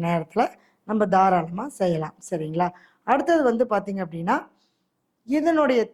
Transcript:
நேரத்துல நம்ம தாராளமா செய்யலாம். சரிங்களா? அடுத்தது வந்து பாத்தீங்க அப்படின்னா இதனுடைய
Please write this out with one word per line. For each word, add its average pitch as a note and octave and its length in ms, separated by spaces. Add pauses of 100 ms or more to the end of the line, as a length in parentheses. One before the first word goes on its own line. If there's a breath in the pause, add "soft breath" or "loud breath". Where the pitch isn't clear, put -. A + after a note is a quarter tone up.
நேரத்துல E3+ 380 (440 soft breath)
நம்ம G#3+ 260
தாராளமா F#3 500 (140)
செய்யலாம். D#3+ 360 (140)
சரிங்களா? D#3+ 380 (440 soft breath)
அடுத்தது D#4+ 380
வந்து A#3 240
பாத்தீங்க G3+ 320
அப்படின்னா E3+ 320 (1000)
இதனுடைய D4 460 (100)